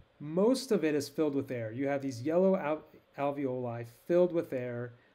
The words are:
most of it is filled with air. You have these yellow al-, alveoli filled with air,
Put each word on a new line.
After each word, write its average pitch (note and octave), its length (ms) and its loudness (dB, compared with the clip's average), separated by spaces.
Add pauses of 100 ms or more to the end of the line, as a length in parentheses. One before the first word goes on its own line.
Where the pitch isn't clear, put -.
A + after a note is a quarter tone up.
(200)
most G3+ 540 2
of D#3+ 100 2
it D3+ 120 2
is C#3+ 120 -2
filled D3+ 280 0
with C3 140 -2
air. A#2 220 -6
You C3+ 160 -4
have C#3 140 -2
these B2+ 220 -6
yellow F3+ 340 4
al-, D3+ 260 -2 (340)
alveoli B2+ 680 -2 (200)
filled F3 280 4
with E3 180 -2
air, B2 440 -6 (200)